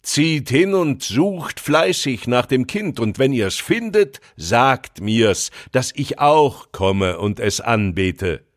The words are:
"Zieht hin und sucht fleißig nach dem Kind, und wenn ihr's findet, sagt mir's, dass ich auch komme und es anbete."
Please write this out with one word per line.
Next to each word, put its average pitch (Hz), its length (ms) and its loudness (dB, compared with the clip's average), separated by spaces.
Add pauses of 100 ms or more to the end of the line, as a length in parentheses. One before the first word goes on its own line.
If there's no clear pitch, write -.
"Zieht 156 480 0
hin 180 240 2
und 156 300 0
sucht 185 560 -2
fleißig 156 680 0
nach 123 180 2
dem 127 220 0
Kind, 202 340 -6
und 110 180 -2
wenn 135 140 2
ihr's 101 240 -2
findet, 214 640 0 (160)
sagt 120 640 0
mir's, 107 500 2 (220)
dass 127 200 0
ich - 260 -6
auch 147 520 2
komme 95 480 0
und 104 220 -2
es 107 180 0
anbete." 95 880 -2 (120)